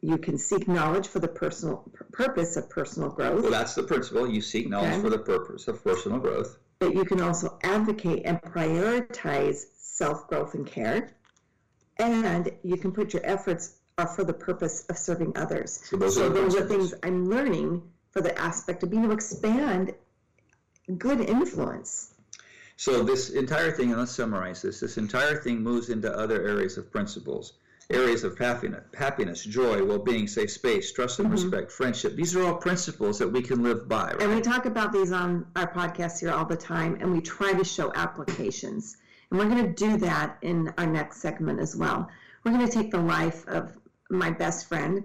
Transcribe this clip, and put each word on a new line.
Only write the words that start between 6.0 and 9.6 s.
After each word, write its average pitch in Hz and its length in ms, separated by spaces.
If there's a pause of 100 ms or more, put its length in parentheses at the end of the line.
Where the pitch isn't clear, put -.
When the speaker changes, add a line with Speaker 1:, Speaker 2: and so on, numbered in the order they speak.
Speaker 2:
growth. - 380 (220)
Speaker 1:
But 180 160
you 185 100
can 185 160
also 170 420
advocate 208 640
and 170 160
prioritize 165 1200 (120)